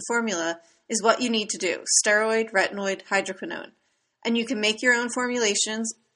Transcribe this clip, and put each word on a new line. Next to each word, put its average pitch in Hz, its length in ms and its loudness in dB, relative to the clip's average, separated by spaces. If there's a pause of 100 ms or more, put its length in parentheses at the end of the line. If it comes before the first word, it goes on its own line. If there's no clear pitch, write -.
formula 185 540 -2 (280)
is 214 140 -2
what 220 180 4
you 247 80 0
need 214 200 -2
to - 100 -8
do, - 240 -2 (240)
steroid, 220 460 2
retinoid, 196 580 0
hydroquinone. 190 600 -4 (520)
And 233 140 2
you 226 80 -2
can 214 140 -4
make 214 220 0
your 247 120 4
own 240 160 0
formulations 226 840 -2 (240)